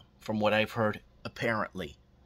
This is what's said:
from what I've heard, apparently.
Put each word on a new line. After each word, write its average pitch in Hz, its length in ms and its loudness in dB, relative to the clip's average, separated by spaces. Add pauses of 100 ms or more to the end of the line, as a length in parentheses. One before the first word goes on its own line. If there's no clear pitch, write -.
(200)
from 110 200 -4
what 104 140 4
I've 107 180 2
heard, 107 280 0 (240)
apparently. 98 720 -4 (300)